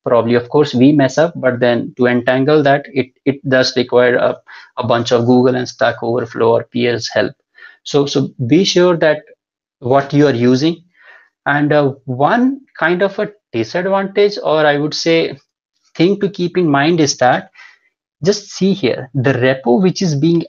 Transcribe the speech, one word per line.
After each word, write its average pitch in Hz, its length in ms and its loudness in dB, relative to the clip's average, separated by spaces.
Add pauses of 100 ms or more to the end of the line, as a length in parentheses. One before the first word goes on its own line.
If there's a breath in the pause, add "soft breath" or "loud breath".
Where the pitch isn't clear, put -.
Probably, 117 300 0
of 120 140 0
course, 147 260 0
we 127 160 6
mess 139 280 2
up, 143 180 0
but 127 240 -2
then 120 360 -2
to 123 100 0
untangle 131 580 0
that, 143 280 0
it, 131 200 -4 (120)
it 139 240 -4
does 127 280 0
require 123 400 2
a, 123 200 -2 (420 loud breath)
a 120 60 -6
bunch 117 280 -2
of 117 140 2
Google 123 280 2
and 123 140 -8
Stack 117 340 -4
Overflow 117 540 -2
or 117 80 -2
P 120 240 -2
L's 117 200 -4
help. - 240 -2 (520 loud breath)
So, 143 220 0
so 139 280 -4 (140)
be 160 160 4
sure 180 320 2
that 156 260 0 (560)
what 139 340 0
you 143 140 4
are 135 80 2
using. 127 480 0 (640 soft breath)
And, 147 260 0
uh, 143 220 2 (100)
one 214 580 -2 (140)
kind 175 260 -2
of 196 180 -2
a 208 120 -6 (200)
disadvantage, 196 880 -2
or 151 240 0
I 147 100 2
would 147 160 -2
say 165 460 -2 (560)
thing 196 260 2
to 196 80 -2
keep 175 300 -4
in 175 100 0
mind, 147 320 2
is 143 180 0
that 139 320 0 (760 loud breath)
just 202 260 -2
see 196 220 0
here, 131 420 -4
the 135 200 0
repo 135 460 0
which 185 220 0
is 160 140 0
being 160 320 2